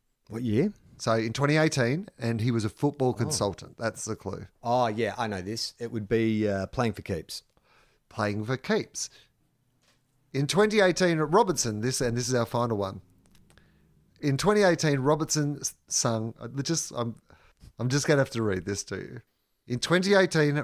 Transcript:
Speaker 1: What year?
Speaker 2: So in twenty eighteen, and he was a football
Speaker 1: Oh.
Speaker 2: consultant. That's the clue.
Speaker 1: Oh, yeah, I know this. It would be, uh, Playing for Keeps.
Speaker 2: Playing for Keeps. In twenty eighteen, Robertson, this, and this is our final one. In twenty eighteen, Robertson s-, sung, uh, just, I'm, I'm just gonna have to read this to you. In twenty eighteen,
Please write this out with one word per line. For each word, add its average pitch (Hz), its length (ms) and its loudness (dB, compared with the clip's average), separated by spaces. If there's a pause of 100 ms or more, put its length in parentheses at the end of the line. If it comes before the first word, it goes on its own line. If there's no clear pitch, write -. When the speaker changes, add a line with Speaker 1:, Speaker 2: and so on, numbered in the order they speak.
(280)
Speaker 1:
What 113 140 -8
year? 127 320 2 (240)
Speaker 2:
So 113 160 0
in 113 200 0
twenty 143 220 2
eighteen, 156 520 2 (100)
and 117 240 -2
he 120 80 0
was 113 160 0
a 107 40 -2
football 139 400 0
Speaker 1:
Oh. 120 40 0
Speaker 2:
consultant. 117 640 -4
That's 107 280 -6
the 110 100 -6
clue. 98 320 -10 (160)
Speaker 1:
Oh, 120 240 2
yeah, 107 320 -2
I 113 80 -2
know 95 160 -6
this. 107 340 -8
It 117 140 -10
would 110 180 -6
be, 110 400 2
uh, 98 160 -2
Playing 117 280 -2
for - 100 -12
Keeps. - 400 -8 (640)
Speaker 2:
Playing 104 360 -4
for 123 120 -2
Keeps. - 540 -4 (1200)
In 143 140 0
twenty 208 320 4
eighteen, 175 400 4
Robertson, 151 600 2
this, 127 200 -2
and 120 160 0
this 123 100 -2
is 127 60 0
our 120 140 2
final 120 300 -2
one. 98 240 -6 (1160)
In 139 160 0
twenty 208 280 2
eighteen, 156 380 2
Robertson 147 600 0
s-, - 140 -8 (120)
sung, 113 520 -2
uh, 113 80 -10 (160)
just, 160 320 -4
I'm, 117 220 -4 (600)
I'm 120 120 -2
just 139 180 0
gonna 143 140 4
have 127 100 -2
to 113 100 -4
read 92 240 -2
this 101 200 -4
to 98 100 -10
you. 98 260 -12 (460)
In 123 120 -2
twenty 185 360 4
eighteen, 151 480 4